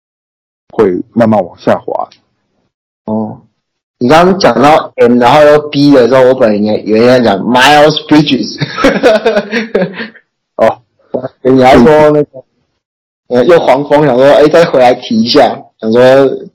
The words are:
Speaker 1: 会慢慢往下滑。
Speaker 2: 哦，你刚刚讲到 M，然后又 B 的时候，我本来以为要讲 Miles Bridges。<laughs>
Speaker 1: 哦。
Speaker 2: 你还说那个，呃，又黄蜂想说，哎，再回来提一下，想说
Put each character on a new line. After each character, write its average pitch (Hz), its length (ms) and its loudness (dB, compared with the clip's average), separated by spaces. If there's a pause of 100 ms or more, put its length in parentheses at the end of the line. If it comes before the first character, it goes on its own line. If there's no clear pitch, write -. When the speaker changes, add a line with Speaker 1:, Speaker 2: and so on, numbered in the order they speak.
(760)
Speaker 1:
会 95 280 -2 (100)
慢 117 160 0
慢 104 140 0
往 85 160 -16
下 104 180 -2
滑。 - 320 -10 (960)
Speaker 2:
哦， 110 360 -8 (580)
你 123 80 -2
刚 160 180 2
刚 190 140 0
讲 120 200 0
到 156 360 0
M， 123 240 2
然 123 140 2
后 151 100 4
又 147 260 2
B 143 220 0
的 127 160 4
时 131 80 0
候， 131 140 2
我 131 40 2
本 123 160 0
来 107 280 -2
以 - 160 -6
为 113 120 2
要 127 140 2
讲 107 200 0
Miles 147 680 0
Bridges。 147 500 -2
<laughs> 214 2000 -6
Speaker 1:
哦。 - 240 -2 (640)
Speaker 2:
你 131 180 0
还 131 140 2
说 120 100 2 (240)
那 147 140 0
个， - 200 -14 (840)
呃， 123 180 -2
又 170 140 4
黄 143 280 0
蜂 147 180 0
想 127 120 0
说， 131 80 2
哎， 143 220 4
再 165 180 2
回 156 140 -2
来 127 160 2
提 110 260 -4
一 117 60 -4
下， 120 360 0 (160)
想 110 140 -6
说 123 80 2 (540)